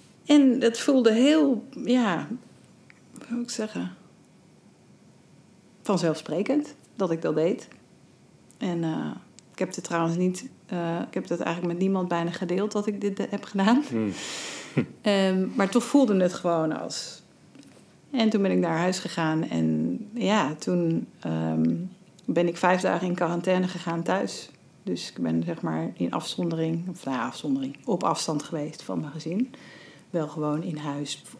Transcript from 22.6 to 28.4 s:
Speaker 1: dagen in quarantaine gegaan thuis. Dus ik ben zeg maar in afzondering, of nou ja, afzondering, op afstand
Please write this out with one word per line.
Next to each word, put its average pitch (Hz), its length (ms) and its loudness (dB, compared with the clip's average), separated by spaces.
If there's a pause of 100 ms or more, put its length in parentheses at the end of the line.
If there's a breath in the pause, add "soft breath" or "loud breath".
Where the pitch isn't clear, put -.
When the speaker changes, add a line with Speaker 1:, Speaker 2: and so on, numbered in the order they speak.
Speaker 1:
dagen 185 260 0
in 180 80 0
quarantaine 180 520 0
gegaan 170 360 -6
thuis. 190 460 -4 (340)
Dus 180 260 -6
ik - 140 -8
ben 165 200 0
zeg 165 180 -6
maar 160 320 -4
in - 180 -2
afzondering, 165 800 -2
of - 160 -12
nou 135 120 -4
ja, 117 80 -2
afzondering, 135 600 -4
op 190 180 0
afstand 156 400 0